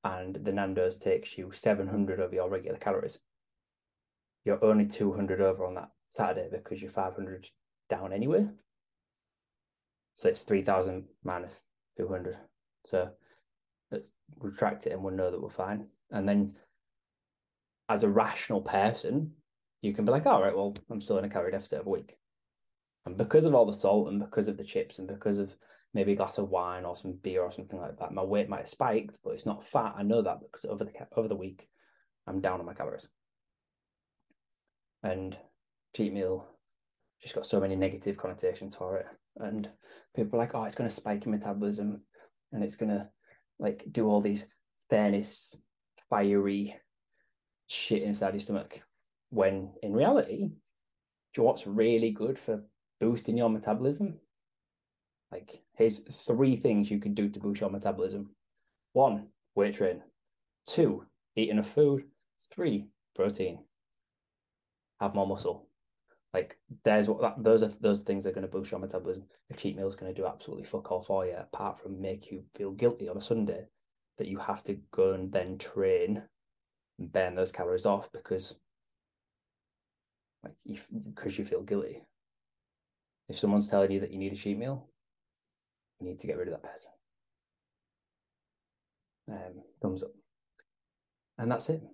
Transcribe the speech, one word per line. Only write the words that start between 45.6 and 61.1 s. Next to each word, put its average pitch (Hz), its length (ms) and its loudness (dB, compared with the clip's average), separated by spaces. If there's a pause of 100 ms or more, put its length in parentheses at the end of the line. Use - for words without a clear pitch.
fiery 101 680 2 (920)
shit - 340 0
inside 101 320 0
your 101 80 -4
stomach." - 400 -6 (480)
When 98 440 2 (100)
in 101 100 -2
reality, 180 440 4
do 190 140 -2 (840)
you 120 80 4
know - 0 -
what's 117 240 4
really 113 440 4
good 107 280 -2
for 107 240 -4 (360)
boosting 113 380 0
your 117 120 4
metabolism? 127 720 0 (1120)
Like, - 300 -16 (120)
here's 113 260 4
three 127 560 2
things 104 340 4
you 104 100 2
can 101 140 -2
do 104 160 2
to 101 100 -8
boost 101 200 -2
your 101 100 0
metabolism. 98 600 -2 (640)
One, 113 340 4 (280)
weight 101 200 4
train. 92 260 0 (640)
Two, - 400 2 (300)